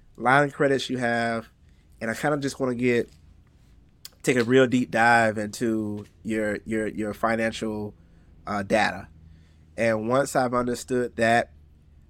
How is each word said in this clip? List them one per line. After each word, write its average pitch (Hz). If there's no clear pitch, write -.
line 131
of 139
credits 135
you 127
have, 117
and 113
I 110
kinda 151
just 139
wanna 127
get, 120
take 127
a 120
real 127
deep 123
dive 113
into 104
your, 107
your, 110
your 104
financial, 110
uh, 101
data. 98
And 110
once 139
I've 127
understood 123
that, 117